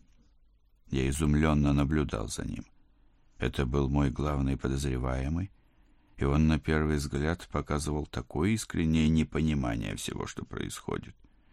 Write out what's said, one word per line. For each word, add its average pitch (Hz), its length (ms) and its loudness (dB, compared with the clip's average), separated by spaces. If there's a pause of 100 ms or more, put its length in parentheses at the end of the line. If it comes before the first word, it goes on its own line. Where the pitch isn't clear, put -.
(880)
Я 67 200 0
изумленно 73 640 4
наблюдал 71 540 0
за - 180 -8
ним. - 200 -8 (760)
Это 65 260 0
был 67 240 2
мой 71 220 2
главный 69 440 0
подозреваемый, 65 960 -2 (680)
и - 80 0
он 76 220 6
на 78 120 4
первый 78 380 2
взгляд 73 540 -2
показывал 76 540 -2
такое 78 460 -2
искреннее 80 580 2
непонимание 71 880 0
всего, - 320 -6
что - 180 -10
происходит, - 680 -8 (380)